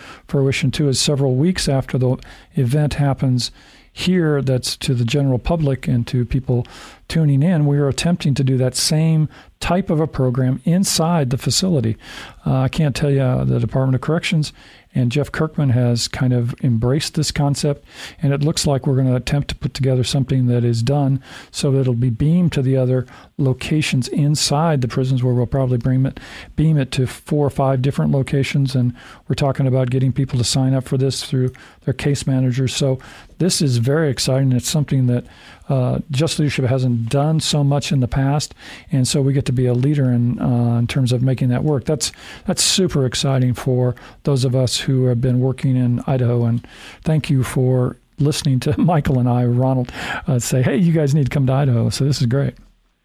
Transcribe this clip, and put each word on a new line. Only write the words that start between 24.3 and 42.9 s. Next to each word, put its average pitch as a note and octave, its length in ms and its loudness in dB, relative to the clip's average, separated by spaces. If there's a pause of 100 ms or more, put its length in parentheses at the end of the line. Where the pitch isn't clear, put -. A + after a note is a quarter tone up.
the B2 80 -2
prisons C3 340 -2
where B2+ 120 2
we'll A#2+ 120 0
probably B2+ 320 0
bring C3 280 0
it, - 120 -6 (380)
beam D#3 200 4
it C3+ 160 0
to B2+ 140 0
four D3 400 -2
or B2+ 40 0
five C3+ 320 0
different D3+ 280 0
locations, C#3 640 0
and B2 200 0 (340)
we're C#3 60 -2
talking C3+ 320 0
about C3 240 0
getting C3 220 0
people C3 260 -2
to A#2 60 0
sign C3 300 0
up C3 100 -2
for C#3 120 -4
this C3 280 -2
through B2+ 280 -2 (320)
their C3+ 100 -2
case - 320 -4
managers. C3 480 0
So C3 240 0 (400)
this F3 220 0
is C3 180 2
very C#3 320 2
exciting. C3 420 0
It's A#2+ 160 0
something C3+ 380 0
that, B2 180 0 (440)
uh, B2+ 300 0 (120)
Just D3 280 -2
Leadership C#3+ 260 0
hasn't A#2+ 460 0
done D3+ 300 0
so D3 220 0
much C#3 300 0
in C#3 80 2
the B2 80 0
past, C#3 460 -2 (360)
and C3 160 2
so D3 140 0
we C3+ 140 2
get C3+ 100 0
to B2+ 80 -2
be B2 140 0
a B2 80 2
leader C3+ 360 2
in, A#2+ 300 0
uh, A#2+ 380 2
in A#2+ 80 2
terms B2+ 260 0
of B2 100 0
making C3 280 0
that B2+ 140 0
work. D3 200 0
That's, - 280 -2 (340)
that's - 160 -2
super D#3+ 420 2